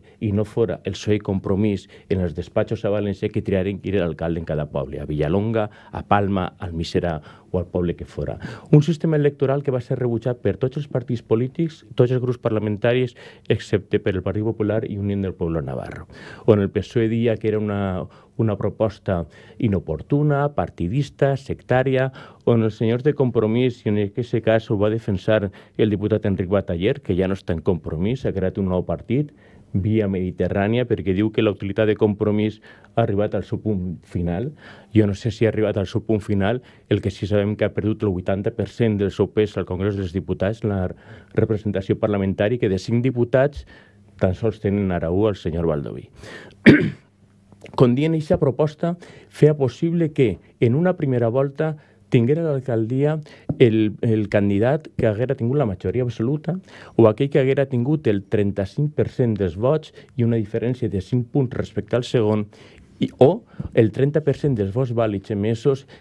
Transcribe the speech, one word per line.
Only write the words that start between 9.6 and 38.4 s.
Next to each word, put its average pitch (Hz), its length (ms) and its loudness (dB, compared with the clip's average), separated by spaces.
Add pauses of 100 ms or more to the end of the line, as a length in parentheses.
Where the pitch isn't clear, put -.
que 143 100 -2
va 127 80 -2
ser 120 220 -4
rebutjat 123 400 -2
per 98 160 0
tots 131 240 -2
els 147 80 -10
partits 120 320 -4
polítics, 135 720 -2
tots 123 180 4
els 127 80 2
grups 120 220 -2
parlamentaris, 113 720 0 (340)
excepte 104 540 0
per 98 140 -2
el 92 100 -4
Partit 101 180 -2
Popular 107 460 0
i 104 80 -6
Unió 101 240 -2
del 92 160 -4
Pueblo 82 240 -2
Navarro, 65 480 -10 (380)
on 107 120 6
el 98 140 0
psoe 113 340 0
dia 113 300 0
que 107 100 -4
era 107 140 0
una, 101 420 -2 (320)
una 110 220 0
proposta 101 640 -2 (380)
inoportuna, 139 1000 0
partidista, 131 800 -2
sectària, 131 720 0 (320)
on 117 220 4
els 107 160 -2
senyors 120 240 0
de 147 100 4
Compromís, 120 680 0
i 107 80 2
en 104 160 2
aquest 117 340 -2
cas 113 260 2
ho 117 60 2
va 104 160 2
defensar 104 640 0 (240)
el 110 120 4
diputat 104 360 0
Enric 92 260 0
Bataller, 95 480 0
que - 160 -2
ja 92 160 2
no 95 80 -4
està - 160 -4
en 78 80 -8
Compromís, 92 640 -2
ha 110 100 -2
creat 92 240 -2
un 98 140 -2
nou 90 100 0
partit, 117 480 -4 (440)
Via 107 320 2
Mediterrània, 98 800 0
perquè 98 240 -2
diu 107 240 0
que 120 80 2
la 107 80 4
utilitat 101 380 0
de 107 100 2
Compromís 107 640 0 (340)
ha 117 60 4
arribat 107 340 0
al 95 80 -4
seu - 160 -6
punt 92 380 -4 (100)
final. 87 460 -4 (420)
Jo 107 80 8
no 101 160 0
sé 113 160 -2
si - 80 0
ha 110 60 4
arribat 104 260 0
al 98 160 -2
seu 107 80 -2
punt 107 240 0
final, 104 380 0 (260)
el 101 160 2
que 98 80 0
sí - 160 -6
sabem 104 320 0
que 107 80 2
ha 92 80 -4
perdut 107 300 -2
el 101 80 2
vuitanta 95 420 -2